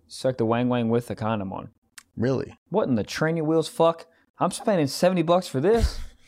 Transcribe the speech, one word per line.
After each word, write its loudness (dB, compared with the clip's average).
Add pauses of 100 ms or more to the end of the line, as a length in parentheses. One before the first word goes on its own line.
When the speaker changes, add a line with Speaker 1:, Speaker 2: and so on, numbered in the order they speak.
Speaker 1:
suck -4
the 2
wang 2
wang 0
with 0
the -6
condom -4
on. -10 (480)
Speaker 2:
Really? -2 (140)
Speaker 1:
What 0
in 2
the 2
train -2
your -2
wheels 2
fuck? 0 (320)
I'm 0
spending 0
seventy 2
bucks 2
for -4
this. 2 (300)